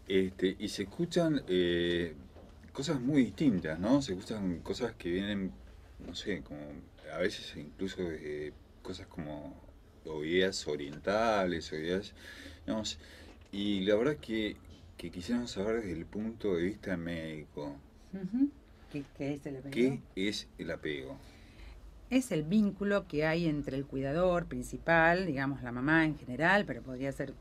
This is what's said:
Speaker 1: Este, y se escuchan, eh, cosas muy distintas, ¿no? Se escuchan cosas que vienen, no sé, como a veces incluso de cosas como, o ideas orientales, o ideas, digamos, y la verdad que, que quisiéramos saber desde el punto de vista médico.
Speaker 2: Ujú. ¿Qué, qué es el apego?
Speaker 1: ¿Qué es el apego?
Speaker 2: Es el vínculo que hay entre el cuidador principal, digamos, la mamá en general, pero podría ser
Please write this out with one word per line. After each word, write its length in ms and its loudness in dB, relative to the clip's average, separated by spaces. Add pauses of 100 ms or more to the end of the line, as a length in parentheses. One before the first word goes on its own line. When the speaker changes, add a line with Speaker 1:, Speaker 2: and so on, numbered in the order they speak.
Speaker 1:
Este, 520 2
y 80 -2
se 160 -4
escuchan, 640 2
eh, 680 2 (600)
cosas 260 -2
muy 240 4
distintas, 560 2
¿no? 220 4
Se 120 -4
escuchan 460 -2
cosas 360 -2
que 160 -6
vienen, 400 0 (540)
no 80 -10
sé, 280 -4
como 180 -12 (540)
a 60 -6
veces 360 -4
incluso 480 -6
de 480 -6 (300)
cosas 260 -10
como, 480 -10 (500)
o 200 -6
ideas 420 2
orientales, 1040 0
o 60 -4
ideas, 360 -2 (520)
digamos, 340 -4 (520)
y 340 0
la 100 8
verdad 220 4
que, 400 -2 (400)
que 120 -8
quisiéramos 420 -2
saber 260 0
desde 160 -4
el 120 -6
punto 500 -2
de 80 2
vista 340 -2
médico. 800 -6 (360)
Speaker 2:
Ujú. 360 0 (420)
¿Qué, 120 -6 (140)
qué 160 -2
es 120 -8
el 120 -6
apego? 160 -10
Speaker 1:
¿Qué 280 4 (280)
es 180 -4 (100)
el 140 -6
apego? 460 -6 (960)
Speaker 2:
Es 200 4
el 120 2
vínculo 640 4
que 180 2
hay 220 4
entre 280 0
el 100 -2
cuidador 600 2
principal, 800 4
digamos, 380 -2
la 80 -6
mamá 340 6
en 120 2
general, 480 2
pero 180 -6
podría 280 -4
ser 300 -6